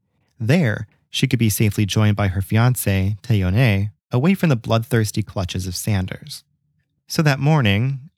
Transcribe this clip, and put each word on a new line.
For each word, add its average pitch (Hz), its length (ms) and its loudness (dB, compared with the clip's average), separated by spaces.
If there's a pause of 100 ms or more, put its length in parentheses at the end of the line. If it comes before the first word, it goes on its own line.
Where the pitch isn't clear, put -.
(380)
There, 117 500 0 (220)
she - 180 -2
could 120 100 0
be 113 100 2
safely 104 380 0
joined 104 300 2
by 104 120 0
her 92 120 -2
fiancé, 104 840 0
Teyone, 101 680 0 (180)
away 143 240 2
from 180 140 0
the 139 80 2
bloodthirsty 113 680 -2
clutches 92 460 -6
of 87 80 -8
Sanders. - 640 -6 (640)
So - 160 -2
that 143 160 2
morning, 135 800 0